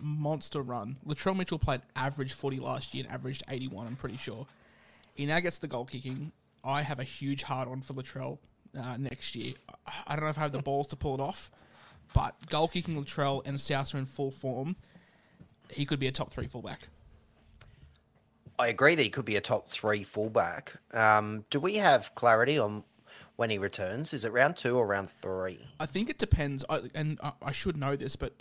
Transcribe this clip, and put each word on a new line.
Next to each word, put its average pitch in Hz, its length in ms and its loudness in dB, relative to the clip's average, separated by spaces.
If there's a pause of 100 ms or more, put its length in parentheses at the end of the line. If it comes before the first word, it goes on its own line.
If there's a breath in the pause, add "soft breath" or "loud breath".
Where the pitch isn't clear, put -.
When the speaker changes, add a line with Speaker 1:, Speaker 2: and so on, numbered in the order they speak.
Speaker 1:
monster 151 580 -2
run. 123 360 -6 (100)
Latrell 190 280 0
Mitchell 180 240 -2
played 135 220 2 (140)
average 135 400 -2
footy 135 240 -2
last 127 340 -6
year 135 120 -6
and - 80 -10
averaged 131 360 -6
eighty-one, 127 380 -6
I'm 120 100 -8
pretty 127 220 -8
sure. 113 280 -10 (680 soft breath)
He 143 100 -4
now 156 160 2
gets 175 180 -2
the - 80 -8
goal 127 200 -4
kicking. 135 460 -8 (300)
I 139 200 -2
have 139 180 -4
a 135 40 -4
huge 139 380 -4
hard 131 260 -4
on 131 120 -8
for 131 140 -12
Latrell, 131 440 -8 (400)
uh, 123 200 -6
next - 360 -6
year. 120 200 -6 (320)
I, - 60 -12 (160)
I 147 80 -2
don't 151 80 -2
know 156 60 0
if 147 80 -4
I 156 40 0
have 147 100 0
the 147 100 -2
balls 139 260 0
to 143 80 -6
pull 139 180 -2
it 131 60 -2
off, - 300 -6 (640 loud breath)
but - 200 2 (140)
goal 156 200 4
kicking 165 340 -2
Latrell 139 440 0
and 139 120 -2
South 135 360 0
are 143 40 0
in 135 80 -2
full 135 240 -2
form. 135 460 -4 (920 soft breath)
He 143 160 -2
could 147 120 0
be 131 80 0
a 127 60 0
top - 200 -4
three - 140 -6
fullback. - 420 -10 (1700 soft breath)
Speaker 2:
I 120 100 4
agree 139 260 8
that 156 80 6
he 107 80 4
could 120 160 -4
be 107 100 2
a 98 60 4
top - 260 0
three 107 340 2
fullback. 104 720 0 (200)
Um, 107 560 6
do 143 100 2
we 190 160 2
have 156 380 6
clarity 120 440 6
on 104 260 0 (520 loud breath)
when 113 140 2
he 104 80 2
returns? 101 560 -2
Is 113 100 -2
it 110 80 -2
round 139 240 6
two 123 220 2
or 113 80 4
round 98 240 0
three? 95 500 -4 (180)
Speaker 1:
I 156 80 -2
think 202 220 -2
it 302 100 -6
depends, 143 500 2
I, 156 140 0 (120)
and 156 280 -2
I, 147 100 -6 (100)
I 143 100 -4
should 180 240 -2
know 139 200 0
this, 147 200 -4
but 127 240 -4